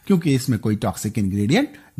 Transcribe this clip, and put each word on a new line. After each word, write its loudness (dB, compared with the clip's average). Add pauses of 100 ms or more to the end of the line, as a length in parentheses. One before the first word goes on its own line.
क्योंकि 2
इसमें 0
कोई 0
टॉक्सिक -4
इंग्रेडिएंट 0 (320)